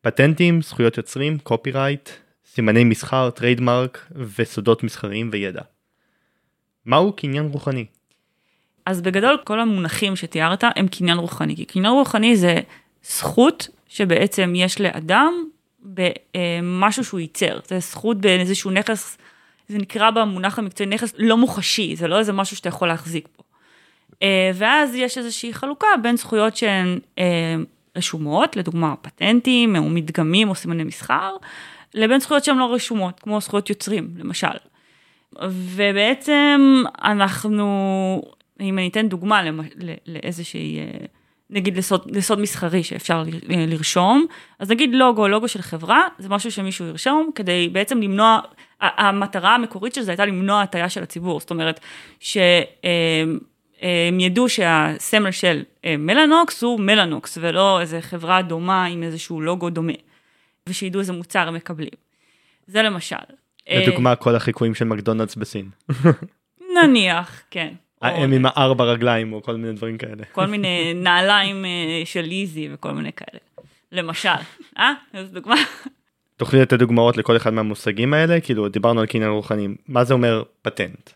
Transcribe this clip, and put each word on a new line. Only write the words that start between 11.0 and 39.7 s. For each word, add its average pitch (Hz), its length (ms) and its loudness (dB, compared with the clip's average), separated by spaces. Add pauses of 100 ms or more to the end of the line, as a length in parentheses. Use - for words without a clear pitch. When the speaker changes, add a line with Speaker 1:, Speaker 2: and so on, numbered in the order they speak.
Speaker 2:
רוחני, 156 380 -4
כי 165 80 -10
קניין 190 280 0
רוחני 240 440 4
זה 175 240 4 (420)
זכות - 680 2 (200)
שבעצם 185 680 2
יש 185 240 0
לאדם 220 640 2 (360)
במשהו 180 1200 -2
שהוא 190 160 -6
ייצר. 165 460 -4
זה 185 120 -4
זכות 214 420 -4
באיזשהו 185 500 2
נכס, 208 480 -2 (500)
זה 208 100 -6
נקרא 202 320 2
במונח 202 480 -2
המקצועי 202 320 -6
נכס 220 280 -4
לא 226 180 4
מוחשי, 202 600 0
זה 165 120 -4
לא 175 100 2
איזה 208 140 0
משהו 196 240 -4
שאתה - 120 -8
יכול 175 200 -2
להחזיק 165 480 -6
בו. - 60 -20 (800)
אה, 190 320 2
ואז 247 400 2
יש 247 240 -4
איזושהי 233 360 -8
חלוקה 285 320 -4 (160)
בין 240 140 2
זכויות 220 400 0
שהן, 185 420 0 (200)
אה, 185 60 0 (720)
רשומות, 170 600 -2
לדוגמה 170 400 -2
פטנטים, 233 800 2
או 156 120 0
מדגמים, 165 600 0
או 190 60 -2
סימני 165 300 -6
מסחר, 170 520 -4 (580)
לבין 220 260 2
זכויות 285 240 0
שהן 285 140 2
לא 247 160 0
רשומות, 208 460 -4
כמו 208 200 -4
זכויות 202 300 -4
יוצרים, 202 460 -4
למשל. 175 300 -6 (960)
ובעצם 240 1400 4 (220)
אנחנו, 196 1160 0 (380)
אם 190 180 -2
אני 185 100 0
אתן 220 200 0
דוגמה 190 340 2
למ-, 160 180 -4
ל-, 160 320 -12 (140)